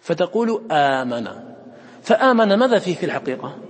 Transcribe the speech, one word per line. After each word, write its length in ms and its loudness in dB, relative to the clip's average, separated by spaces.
فتقول 680 -2
آمن، 560 0
فآمن 520 4
ماذا 260 4
فيه 160 -2
في 100 -6
الحقيقة؟ 500 -6